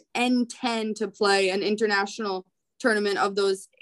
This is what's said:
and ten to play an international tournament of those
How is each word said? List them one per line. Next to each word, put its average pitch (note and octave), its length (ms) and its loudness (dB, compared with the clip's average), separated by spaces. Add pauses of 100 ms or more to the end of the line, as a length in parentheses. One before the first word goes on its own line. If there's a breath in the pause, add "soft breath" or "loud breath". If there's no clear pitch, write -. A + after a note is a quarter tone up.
(160)
and A#3+ 340 2
ten A3 460 -4
to G#3+ 120 -4
play G3 420 2
an G3 120 0
international G#3 840 -2 (340)
tournament G#3 380 0
of G3 180 0
those G3 340 0 (120)